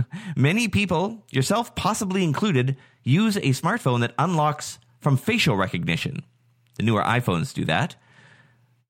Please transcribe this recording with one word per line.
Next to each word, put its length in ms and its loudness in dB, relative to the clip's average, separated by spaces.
<laughs> 260 -10
many 300 2
people, 640 0
yourself 440 0
possibly 500 -2
included, 520 0
use 320 2
a 140 0
smartphone 500 0
that 180 -2
unlocks 600 0
from 180 2
facial 400 2
recognition. 680 -2
The 60 -4
newer 200 2
iPhones 520 0
do 120 -4
that. 300 -2